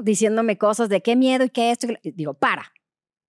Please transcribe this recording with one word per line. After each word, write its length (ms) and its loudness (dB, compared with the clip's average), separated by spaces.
diciéndome 560 0
cosas 300 0
de 140 0
qué 120 0
miedo 300 2
y 60 -2
qué 200 0
esto, 160 -2
y 80 -8
digo, 240 -8
"Para". 380 -4